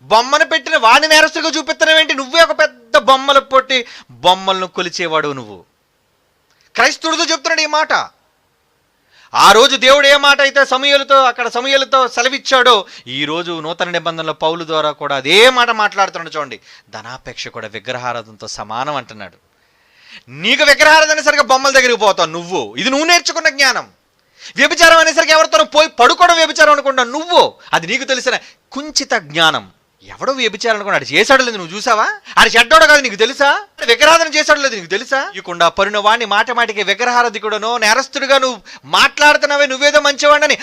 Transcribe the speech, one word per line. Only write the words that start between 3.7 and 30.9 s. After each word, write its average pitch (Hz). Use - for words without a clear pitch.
బొమ్మలను 185
కొలిచేవాడు 165
నువ్వు. 104
క్రైస్తవుడితో 311
చెప్తున్నాడు 320
ఈ 311
మాట. 302
ఆ 151
రోజు 254
దేవుడు 277
ఏ 285
మాట 285
అయితే 277
సమూయేలుతో, 277
అక్కడ 247
సమూయేలుతో 262
సెలవిచ్చాడో, 254
ఈ 135
రోజు 165
నూతన 170
నిబంధనలో 165
పౌలు 165
ద్వారా 151
కూడా 143
అదే 170
మాట 247
మాట్లాడుతున్నాడు 185
చూడండి. 131
ధనాపేక్ష 117
కూడా 110
విగ్రహారాధనతో 110
సమానం 120
అంటున్నాడు. 107
నీకు 202
విగ్రహారాధన 302
అనేసరికి 294
బొమ్మల 262
దగ్గరికి 247
పోతావు 185
నువ్వు. 165
ఇది 190
నువ్వు 285
నేర్చుకున్న 330
జ్ఞానం. 254
వ్యభిచారం 330
అనేసరికి 320
ఎవరితోనో 311
పోయి 302
పడుకోవడం 339
వ్యభిచారం 311
అనుకుంటావు 262
నువ్వు. 294
అది 165
నీకు 262
తెలిసిన 247
కుంచిత 285
జ్ఞానం. 151
ఎవడో 247
వ్యభిచారం 220
అనుకున్నాడు, 196